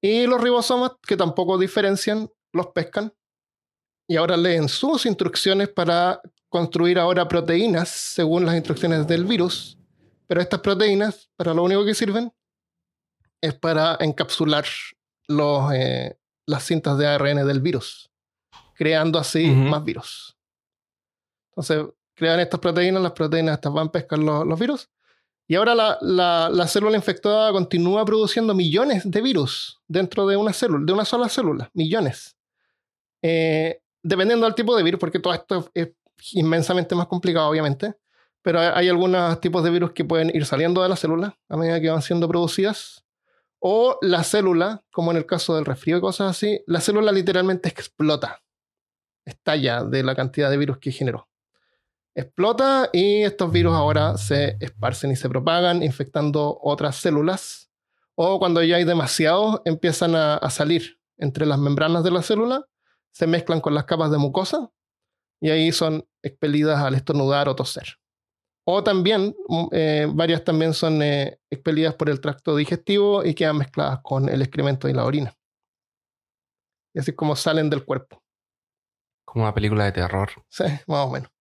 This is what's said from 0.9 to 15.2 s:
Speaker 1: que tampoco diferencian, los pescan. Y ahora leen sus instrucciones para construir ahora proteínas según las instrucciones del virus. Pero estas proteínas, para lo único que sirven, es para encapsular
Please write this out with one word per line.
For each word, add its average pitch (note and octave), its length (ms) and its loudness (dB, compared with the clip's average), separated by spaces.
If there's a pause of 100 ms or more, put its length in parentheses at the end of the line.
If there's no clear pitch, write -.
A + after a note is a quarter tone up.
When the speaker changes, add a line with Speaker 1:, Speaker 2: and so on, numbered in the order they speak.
Speaker 1:
que G#3 80 2
tampoco F3+ 420 0
diferencian, G3+ 720 0 (220)
los F3+ 160 -2
pescan. G3+ 460 -6 (920)
Y E3 120 0
ahora E3+ 180 2
leen E3+ 320 2
sus C#4 380 -2
instrucciones G3 640 0
para F3 500 0 (300)
construir E3+ 500 2
ahora F3 300 2
proteínas E3+ 580 0
según E3 580 -2
las E3 100 2
instrucciones D#3+ 520 0
del E3+ 160 2
virus. F3+ 540 -2 (500)
Pero F3 140 0
estas F3 180 -2
proteínas, G3+ 760 0
para E3+ 160 -2
lo E3+ 100 2
único G3 220 2
que G#3+ 80 0
sirven, A3+ 400 -2 (1080)
es D#3 120 -2
para D#3+ 480 0
encapsular D3+ 640 0 (640)